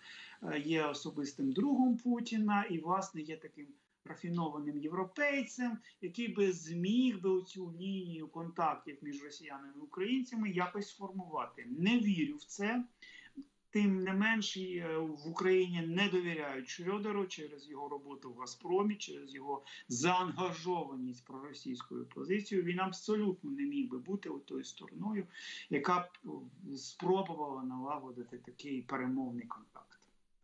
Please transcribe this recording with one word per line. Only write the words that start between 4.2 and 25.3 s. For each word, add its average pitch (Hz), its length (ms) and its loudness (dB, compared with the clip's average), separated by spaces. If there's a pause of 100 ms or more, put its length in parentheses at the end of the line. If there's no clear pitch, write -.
європейцем, 226 1000 0 (240)
який 202 260 -2
би 190 240 4
зміг 180 720 2
би 190 80 2
оцю 185 500 0
лінію 180 480 -4
контактів 160 760 -2
між 143 220 -8
росіянами 139 520 -12
і 143 40 -14
українцями 220 720 0
якось 185 400 0
сформувати. 165 800 -6
Не 190 300 4
вірю 160 360 2
в - 80 -14
це. 226 400 -2 (880)
Тим 196 320 6
не 190 100 0
менш, 214 440 4
і, 185 180 -4
е, 160 220 -2
в 156 300 -2
Україні 180 540 6
не 180 280 4
довіряють 156 580 0
Шрёдеру 202 600 0
через 147 420 -10
його 143 200 -8
роботу 139 440 -10
в 117 60 -12
«Газпромі», 185 560 2
через 139 400 -10
його 139 280 -4 (240)
заангажованість 156 1400 0
проросійською 131 800 -8
позицією. 185 640 0
Він 180 120 2
абсолютно 190 720 0
не 139 120 -2
міг 139 260 0
би 127 100 -4
бути 180 300 -4 (160)
тою 131 180 -6
стороною, 190 640 -6 (420)